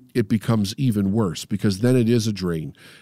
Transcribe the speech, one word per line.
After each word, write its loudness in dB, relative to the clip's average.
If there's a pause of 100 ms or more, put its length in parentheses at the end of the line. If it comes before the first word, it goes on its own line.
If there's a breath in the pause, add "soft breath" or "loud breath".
(140)
it 0
becomes 0
even 0
worse -2
because -2
then 4
it 2
is 2
a 0
drain. -4 (280 loud breath)